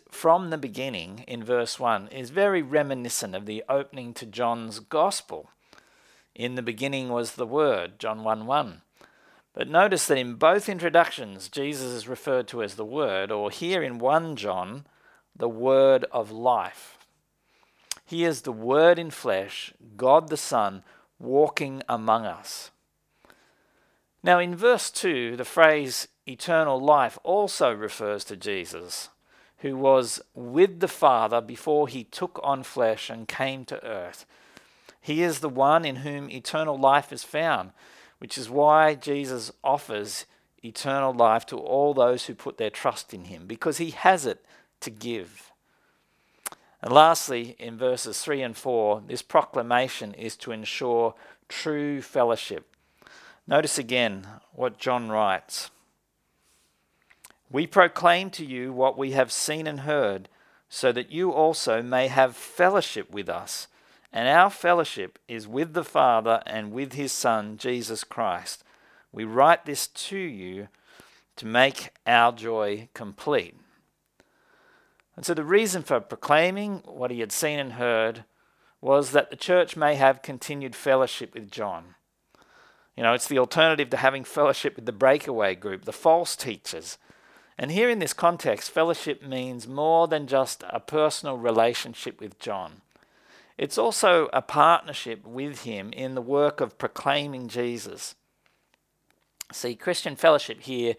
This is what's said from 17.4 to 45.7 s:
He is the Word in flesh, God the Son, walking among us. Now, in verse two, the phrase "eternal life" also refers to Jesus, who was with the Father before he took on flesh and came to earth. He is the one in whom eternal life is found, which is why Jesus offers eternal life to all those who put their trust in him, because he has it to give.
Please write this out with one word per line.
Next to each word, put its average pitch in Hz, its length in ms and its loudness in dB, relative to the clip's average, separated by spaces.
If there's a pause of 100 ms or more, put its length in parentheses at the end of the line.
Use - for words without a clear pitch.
He 170 200 -4
is 156 180 -2
the 131 100 -8
Word 143 460 4
in 165 120 -8
flesh, 98 600 -6 (240)
God 143 320 4
the 151 80 -4
Son, 101 480 -2 (340)
walking 135 680 0
among 113 360 0
us. 92 460 -12 (1500)
Now, 180 160 6
in 175 160 -2
verse 220 360 2
two, 123 460 -2
the 127 80 -6
phrase 151 640 4 (180)
"eternal 143 540 0
life" 139 420 4
also 180 500 2
refers 104 520 -6
to 104 120 -14
Jesus, 90 760 -8 (480)
who 135 180 -6
was 131 440 4 (140)
with 165 460 2
the 175 80 0
Father 117 520 4
before 139 480 -2
he 123 160 -10
took - 380 -10
on 135 200 -2
flesh 113 480 -2
and 113 180 -14
came 135 360 -6
to - 200 -14
earth. 92 400 -12 (760)
He 151 220 -2
is 156 180 0
the 151 80 -4
one 143 360 4
in 135 120 -4
whom 143 340 -10
eternal 143 480 -4
life 135 340 6
is 120 120 -12
found, 143 480 -2 (460)
which - 180 -12
is 120 140 -10
why 151 440 6
Jesus 139 580 -6 (100)
offers 107 640 -4 (380)
eternal 135 500 -2
life 117 320 6
to 131 120 -8
all 139 360 2
those 123 320 4
who 120 80 -10
put - 240 -12
their 107 120 -2
trust - 440 -4
in 90 120 -14
him, 90 200 -16
because 117 320 -4
he 165 120 -6
has 175 360 2
it 98 180 -6 (360)
to - 100 -12
give. 107 600 -10 (1300)